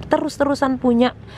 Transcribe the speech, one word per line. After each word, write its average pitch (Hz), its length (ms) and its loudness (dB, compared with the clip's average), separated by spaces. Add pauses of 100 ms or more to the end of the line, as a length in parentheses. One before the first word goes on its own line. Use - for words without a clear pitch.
(120)
terus-terusan 277 640 0
punya, 247 400 2 (220)